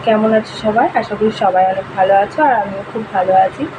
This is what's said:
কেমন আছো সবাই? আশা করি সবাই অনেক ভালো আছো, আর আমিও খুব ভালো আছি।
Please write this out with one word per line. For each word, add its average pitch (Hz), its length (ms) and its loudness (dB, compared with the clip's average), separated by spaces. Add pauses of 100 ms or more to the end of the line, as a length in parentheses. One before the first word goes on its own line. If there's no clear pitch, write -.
কেমন 220 340 2
আছো - 160 -4 (100)
সবাই? 220 220 2 (140)
আশা 208 180 -8
করি 214 140 0 (120)
সবাই 185 280 4
অনেক 190 140 -6 (100)
ভালো 190 180 2 (100)
আছো, 202 140 -8 (100)
আর 254 140 2
আমিও 196 200 -8 (100)
খুব 226 100 -6 (120)
ভালো 190 180 0 (140)
আছি। 226 180 -6 (140)